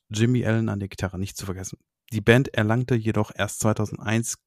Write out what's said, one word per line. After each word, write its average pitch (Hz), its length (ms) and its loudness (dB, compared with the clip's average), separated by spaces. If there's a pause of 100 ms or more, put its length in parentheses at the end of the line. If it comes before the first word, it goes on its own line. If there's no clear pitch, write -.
Jimmy 117 340 2
Allen 113 240 0
an 104 100 -2
der 98 100 -4
Gitarre, 95 300 -6
nicht 98 200 -6
zu 98 80 -10
vergessen. 95 320 -8 (320)
Die 107 120 -4
Band 120 320 6
erlangte 113 400 2
jedoch 110 400 0
erst - 260 -4
zweitausendeins 110 880 0